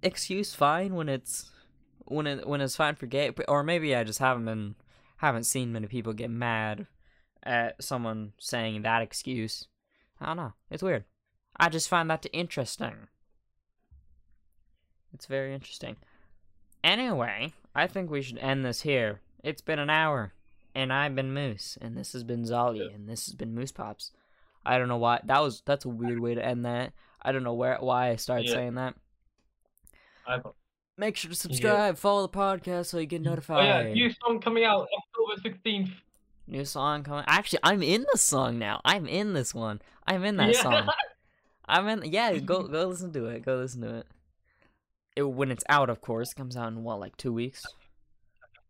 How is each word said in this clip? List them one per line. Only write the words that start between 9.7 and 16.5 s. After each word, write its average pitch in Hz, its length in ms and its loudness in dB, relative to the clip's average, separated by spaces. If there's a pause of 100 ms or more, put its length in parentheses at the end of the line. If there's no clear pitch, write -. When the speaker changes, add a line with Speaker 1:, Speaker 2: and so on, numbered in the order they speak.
Speaker 1:
I 160 60 -8
don't 160 120 -4
know. 151 160 -8 (160)
It's - 120 -8
weird. 160 220 0 (540)
I 170 100 6
just 160 220 0
find 170 200 2
that 160 220 0
interesting. 131 760 -6 (2000)
It's 147 140 -20
very 135 280 -4
interesting. - 420 -12 (840)